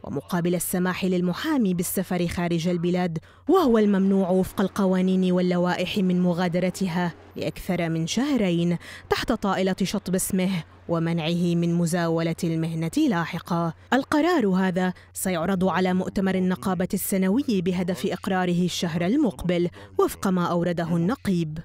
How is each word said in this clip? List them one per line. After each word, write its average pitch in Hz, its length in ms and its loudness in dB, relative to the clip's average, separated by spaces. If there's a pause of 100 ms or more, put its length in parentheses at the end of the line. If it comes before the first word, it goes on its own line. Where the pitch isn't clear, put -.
ومقابل 170 520 -2
السماح 180 500 -2
للمحامي 185 680 0
بالسفر 175 540 -2
خارج 170 400 -2
البلاد، 175 500 0 (320)
وهو 294 280 6
الممنوع 196 520 4
وفق 190 320 0
القوانين 185 680 2
واللوائح 180 680 0
من 180 240 2
مغادرتها 180 920 0 (220)
لأكثر 170 540 -4
من 165 180 -2
شهرين 180 680 0 (320)
تحت - 220 -2
طائلة 190 520 0
شطب 185 320 -2
اسمه 185 340 0 (400)
ومنعه 170 680 0
من 170 180 2
مزاولة 165 680 0
المهنة 165 480 -2 (180)
لاحقا. 170 640 -2 (200)
القرار 294 540 2
هذا 185 460 0 (200)
سيعرض 185 520 -2
على 180 280 2
مؤتمر 185 420 0
النقابة 185 580 0
السنوي 196 680 0
بهدف 180 440 -2
إقراره 180 600 0
الشهر 170 400 -2
المقبل 180 640 0 (300)
وفق - 280 -2
ما 185 180 2
أورده 170 500 -2
النقيب. 170 680 -2